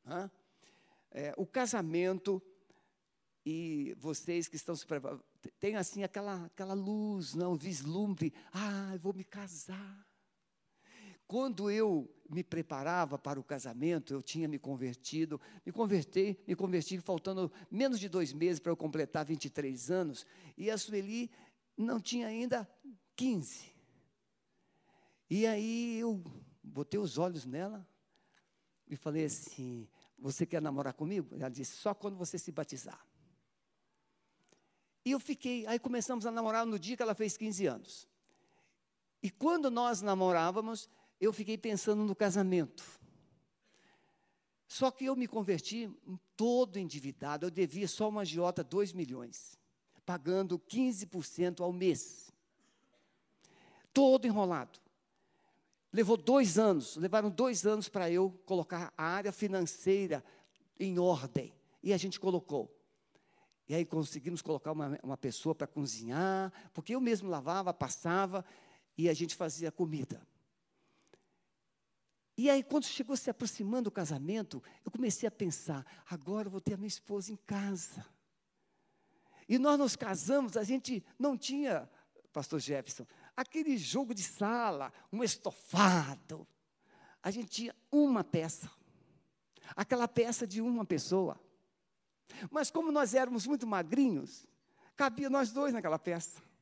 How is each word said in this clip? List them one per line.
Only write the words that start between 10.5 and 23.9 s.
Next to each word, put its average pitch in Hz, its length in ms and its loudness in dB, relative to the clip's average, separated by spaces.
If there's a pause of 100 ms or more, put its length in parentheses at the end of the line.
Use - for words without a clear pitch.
Quando 208 460 0
eu 202 420 2 (160)
me 165 140 -4
preparava 160 760 -2
para 139 220 -4
o 127 60 -8
casamento, 139 680 -2
eu 135 120 -4
tinha 160 240 -4
me 147 100 -4
convertido, 139 840 -4 (240)
me 180 60 -8
convertei, 196 800 2
me 180 80 0
converti 180 420 0
faltando 185 540 -2 (180)
menos 240 300 2
de 196 80 -4
dois 165 240 0
meses 165 260 2
pra 170 140 -2
eu 160 40 2
completar 156 480 -2
vinte 151 200 -2
e 147 60 -6
três 131 380 -6
anos, 170 380 0 (300)
e 196 120 -2
a 220 80 0
Sueli 214 540 -4 (460)
não 226 240 0
tinha 240 260 -4
ainda 233 420 -2 (480)
quinze. 233 560 -2 (1600)